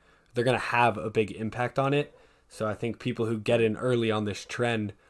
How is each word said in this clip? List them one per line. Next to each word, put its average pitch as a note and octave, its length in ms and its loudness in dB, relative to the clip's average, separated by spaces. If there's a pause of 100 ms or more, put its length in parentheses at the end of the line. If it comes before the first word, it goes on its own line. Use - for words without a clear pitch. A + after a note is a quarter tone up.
(340)
they're A#2+ 120 0
gonna B2 120 2
have A#2+ 400 2
a G#2+ 140 -6
big G#2 220 0
impact A2+ 440 -4
on C#3 160 2
it. D3 240 -2 (300)
So - 180 -6
I G#2+ 80 -2
think A2 240 -4
people A#2 300 -2
who A2+ 100 -2
get A#2 240 2
in A2 160 2
early A#2+ 320 2
on G#2+ 160 0
this G2+ 200 -6
trend A2+ 480 -2 (160)